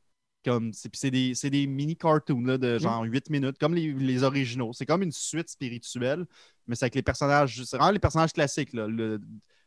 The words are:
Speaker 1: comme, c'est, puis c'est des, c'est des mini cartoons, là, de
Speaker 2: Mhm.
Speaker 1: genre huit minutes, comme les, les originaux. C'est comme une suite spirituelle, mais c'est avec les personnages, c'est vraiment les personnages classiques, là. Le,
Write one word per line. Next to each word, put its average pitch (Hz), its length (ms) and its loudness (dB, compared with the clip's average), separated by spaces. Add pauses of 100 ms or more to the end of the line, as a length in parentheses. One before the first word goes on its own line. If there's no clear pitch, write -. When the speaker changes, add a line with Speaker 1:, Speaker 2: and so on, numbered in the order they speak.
(440)
Speaker 1:
comme, 117 300 0
c'est, - 160 -12
puis - 80 -12
c'est 139 120 0
des, 127 240 0
c'est 143 140 -4
des 139 180 0
mini 143 300 -4
cartoons, 151 460 2
là, 131 160 0
de 123 160 0
Speaker 2:
Mhm. 113 60 0
Speaker 1:
genre 113 240 0
huit 123 260 -2
minutes, 139 280 -2
comme 156 160 2
les, 156 200 0
les 131 300 2
originaux. 127 500 0
C'est 139 100 -8
comme 170 180 2
une 175 80 -2
suite - 380 -6
spirituelle, 127 800 -4 (400)
mais 120 80 -4
c'est 123 100 -4
avec 120 100 2
les 135 80 0
personnages, 139 640 2
c'est 127 140 -8
vraiment 160 140 6
les 214 60 2
personnages 160 360 2
classiques, 147 400 -2
là. 110 120 -2
Le, 110 360 -2 (440)